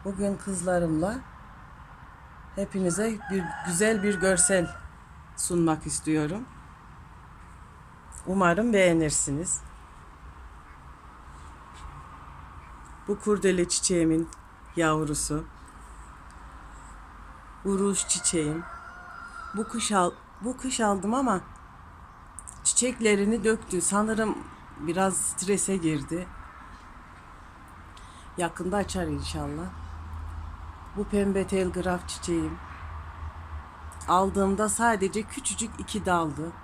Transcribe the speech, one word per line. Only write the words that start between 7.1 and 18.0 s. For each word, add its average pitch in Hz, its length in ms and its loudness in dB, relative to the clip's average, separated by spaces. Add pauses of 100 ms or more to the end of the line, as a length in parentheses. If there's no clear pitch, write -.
Umarım 190 460 6
beğenirsiniz. 165 880 4 (3500)
Bu 202 120 0
kurdele 185 480 4
çiçeğimin 165 600 4 (480)
yavrusu. 156 680 2 (2250)
Bu 196 140 2
ruj 196 280 2